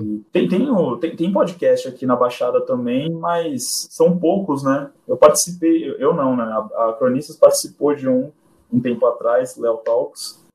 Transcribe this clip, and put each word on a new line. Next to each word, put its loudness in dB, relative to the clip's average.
E -6
tem, 2
tem, 0
o, 0
tem, -4
tem 0
podcast 0
aqui -8
na 4
Baixada 0
também, -2
mas -4
são 2
poucos, 0
né? 0
Eu 0
participei, 2
eu, -6
eu 2
não, 0
né? -2
A, -2
a -4
Cronistas -2
participou 2
de -6
um, 0
um 4
tempo -2
atrás, 0
Léo 0
Talks, -4